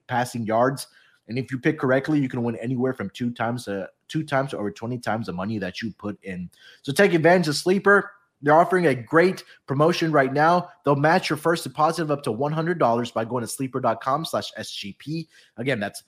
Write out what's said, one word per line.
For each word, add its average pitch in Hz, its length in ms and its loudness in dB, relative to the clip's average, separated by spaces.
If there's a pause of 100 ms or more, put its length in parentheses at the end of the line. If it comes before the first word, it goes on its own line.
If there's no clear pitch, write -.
passing 120 400 -4
yards, 123 400 2 (400)
and 117 100 -6
if - 140 -6
you 131 80 -6
pick 151 180 0
correctly, 135 420 0
you 135 80 0
can 127 140 -4
win 117 140 -2
anywhere 123 380 -2
from 101 180 -8
two 120 180 -4
times, 120 380 -4
uh, 101 180 -6 (220)
two 156 160 -4
times 143 260 -2
to - 80 -8
over 101 140 -4
twenty 120 260 -8
times 113 300 -4
the 92 40 -8
money 98 280 -4
that 92 240 -8
you 107 160 -8
put 104 240 -8
in. 90 260 -10 (320)
So 139 100 -8
take 180 220 4
advantage 165 360 4
of 143 60 0
Sleeper. 196 580 2 (280)
They're 147 160 6
offering 175 300 4
a 131 80 4
great 165 480 2 (240)
promotion 160 460 2
right 135 180 4
now. 165 380 2 (160)
They'll 143 100 6
match 156 340 4
your 156 60 0
first 165 300 0
deposit 160 380 0
of 151 80 -2
up 143 120 -4
to 127 80 -2
one 139 220 -2
hundred 165 260 -2
dollars 120 320 2
by 113 140 -2
going 120 160 -4
to 107 60 -8
sleeper 131 340 -6
dot 113 200 0
com 143 220 -2
slash 110 320 -4
S - 160 -12
G 98 260 -12
P. 160 300 -8 (300)
Again, 123 220 -2
that's 101 280 -8